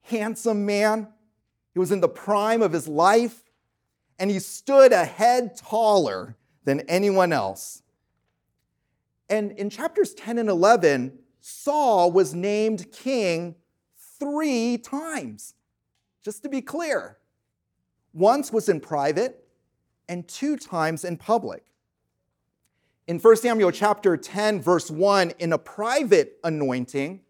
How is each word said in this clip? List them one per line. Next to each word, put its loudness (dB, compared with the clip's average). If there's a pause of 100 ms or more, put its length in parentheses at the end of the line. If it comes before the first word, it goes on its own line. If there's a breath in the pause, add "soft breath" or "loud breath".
handsome -4
man. 0 (640)
He -2
was 0
in 0
the 2
prime 0
of 2
his -4
life. 2 (720)
And -2
he 0
stood 6
a 4
head 0
taller 0 (280)
than 0
anyone 2
else. -6 (1500)
And -2
in -8
chapters -4
ten -8
and -2
eleven, 4 (220)
Saul 0
was 2
named -4
king -4 (640)
three -2
times. -12 (680)
Just -12
to -12
be -6
clear, -6 (960)
once 2
was -2
in 0
private -4 (600)
and -10
two -6
times -6
in -6
public. -4 (1400)
In -6
First 6
Samuel 2
chapter 0
ten, -2
verse 0
one, 2
in -2
a 0
private 0
anointing -4